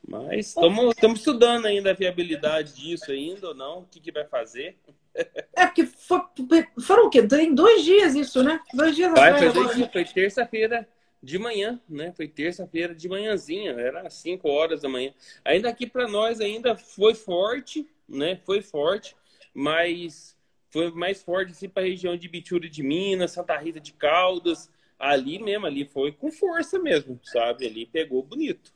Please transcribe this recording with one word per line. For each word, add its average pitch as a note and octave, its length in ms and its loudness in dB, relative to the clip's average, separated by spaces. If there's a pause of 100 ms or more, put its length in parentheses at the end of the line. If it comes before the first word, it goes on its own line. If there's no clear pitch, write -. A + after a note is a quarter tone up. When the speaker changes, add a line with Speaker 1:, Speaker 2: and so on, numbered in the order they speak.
Speaker 1:
Mas - 500 -8
Speaker 2:
Ô E4+ 40 -2
Speaker 1:
tamo, A#3 340 4
tamo A3+ 200 4
estudando A#3 520 2
ainda G3+ 240 2
a F#3 40 2
viabilidade D#3+ 800 -2
disso D#3+ 360 -10
ainda E3+ 380 -8
ou D3+ 60 -12
não, C#3+ 260 -12
o F3+ 60 -20
que - 120 -20
que D#3 140 -14
vai D3+ 140 -6
fazer. C3+ 500 -8 (800)
Speaker 2:
É F4+ 100 6
porque E4 200 2
fo-, - 420 -4 (520)
foram G#4+ 260 6
o - 40 2
quê? A3+ 160 8
Tem D4+ 280 4
dois F#4 280 8
dias F4 320 6
isso, C4 280 0
né? D#4+ 180 2 (140)
Dois D4+ 200 2
dias F4 180 2
Speaker 1:
Vai, C4+ 200 10
Speaker 2:
atrás F#3+ 60 4
Speaker 1:
foi E3 140 6
dois F3+ 120 2
Speaker 2:
agora. A#3+ 140 -2
Speaker 1:
dias, A#3+ 140 0
foi F3 120 -2
terça-feira A3 840 -2 (360)
de C#3 160 -8
manhã, A3+ 500 -4
né? D#3+ 260 -10
Foi D#3 140 -10
terça-feira E3+ 680 -8
de E3 140 -14
manhãzinha, F#3+ 640 -6
era C3+ 380 -8
cinco F3 400 -8
horas D3+ 320 -2
da C#3+ 60 -6
manhã. C3 240 -6 (320)
Ainda G3 260 0
aqui A#3+ 180 -10
pra B3 180 -4
nós A3 340 -2
ainda A3 360 -2
foi G#3+ 380 0
forte, A3 720 -4 (200)
né? E3 360 -4
Foi G3+ 180 -2
forte, E3+ 540 -4 (360)
mas E3 840 -4 (340)
foi E3+ 220 -2
mais F3 300 -6
forte F#3 280 -4
assim F#3+ 180 -16
pra F#3+ 140 -4
região F3+ 340 -4
de F3 120 -14
Bitura E3 400 -6
de D3+ 140 -10
Minas, F3+ 500 -2
Santa E3 240 -4
Rita D#3 240 -10
de - 120 -20
Caldas, E3+ 800 0 (260)
ali C#3 440 0
mesmo, G#3 260 -4
ali C#3+ 180 -4
foi C#3+ 280 -4
com D4+ 180 -8
força F4 480 -2
mesmo, D3+ 460 -2
sabe? A#2+ 420 -2
Ali A2+ 200 -10
pegou C#3 360 -4
bonito. B3+ 540 -8